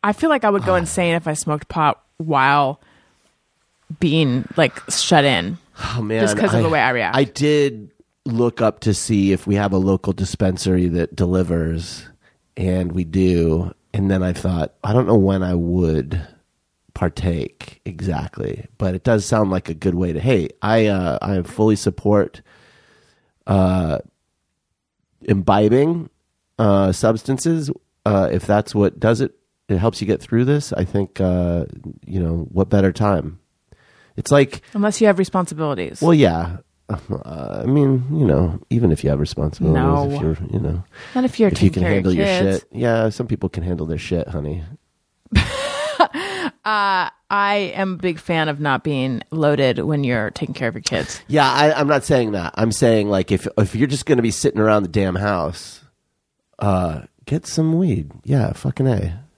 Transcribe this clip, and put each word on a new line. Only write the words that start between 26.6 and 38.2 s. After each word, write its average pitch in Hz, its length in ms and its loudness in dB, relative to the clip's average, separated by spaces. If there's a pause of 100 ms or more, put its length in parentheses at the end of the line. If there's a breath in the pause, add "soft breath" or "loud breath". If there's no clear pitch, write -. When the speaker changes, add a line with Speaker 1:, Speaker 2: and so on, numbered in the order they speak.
Speaker 2:
substances. 135 760 0 (340)
Uh, 98 260 2
if 92 160 -2
that's 104 280 2
what 101 260 2
does 113 220 2
it, - 120 -4 (340)
it 95 100 0
helps 110 240 0
you 101 40 -4
get 104 140 0
through 117 240 0
this. 143 300 0
I 92 100 0
think, 98 360 -4
uh, 90 440 0 (400)
you 92 160 -6
know, 82 320 -2
what 95 160 0
better 98 240 4
time? 90 460 -2 (800 soft breath)
It's - 140 -6
like 139 300 2 (140)
Speaker 1:
Unless 208 260 0
you 220 60 6
have 190 120 4
responsibilities. 156 840 -4
Speaker 2:
Well, 170 120 6
yeah. 87 440 2 (320)
Uh, 67 720 -8
I - 40 -4
mean, 135 380 2 (100)
you 151 120 2